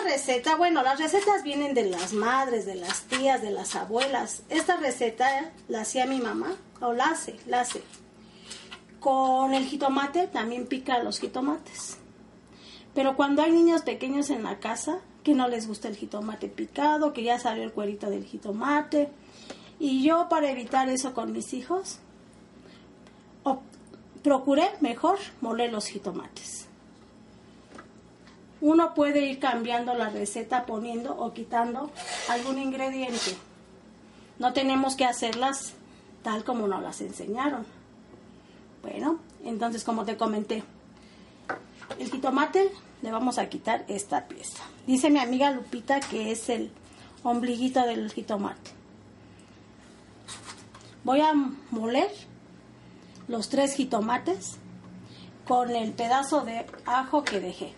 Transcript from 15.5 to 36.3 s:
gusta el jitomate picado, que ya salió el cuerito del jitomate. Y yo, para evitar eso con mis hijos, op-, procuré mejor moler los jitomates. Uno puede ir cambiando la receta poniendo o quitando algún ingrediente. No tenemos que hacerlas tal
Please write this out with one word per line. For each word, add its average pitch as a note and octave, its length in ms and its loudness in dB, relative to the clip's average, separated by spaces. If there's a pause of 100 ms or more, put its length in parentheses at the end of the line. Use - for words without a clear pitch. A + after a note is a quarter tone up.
gusta G#3+ 200 -6
el G#3 80 -8
jitomate G#3+ 520 -8
picado, D4 680 0
que A#3+ 80 -6
ya A#3+ 160 2
salió A3+ 240 -2
el A3 100 -8
cuerito G#3 380 -4
del G3 160 -6
jitomate. C#4+ 840 0 (680)
Y C4 240 2
yo, E4 260 4
para D#4 220 2
evitar C4 400 0
eso C4 240 -2
con A3 180 -4
mis A3+ 220 -6
hijos, F4 420 -4 (1500)
op-, C4 200 -2 (600)
procuré C#4+ 480 4 (120)
mejor D#4 360 2 (220)
moler A#3 320 0
los G#3 140 -4
jitomates. - 680 -10 (2000)
Uno D#4+ 320 6
puede C#4+ 320 4
ir C4+ 140 -4
cambiando A#3+ 560 0
la A3+ 140 -2
receta A3+ 580 -4
poniendo A#3 500 -6
o A#3 160 -6
quitando A#3+ 600 -4 (360)
algún B3 300 -2
ingrediente. C4 800 -4 (1040)
No B3 120 2
tenemos C4+ 440 2
que C4 80 2
hacerlas B3 680 -2 (500)
tal A3 180 -4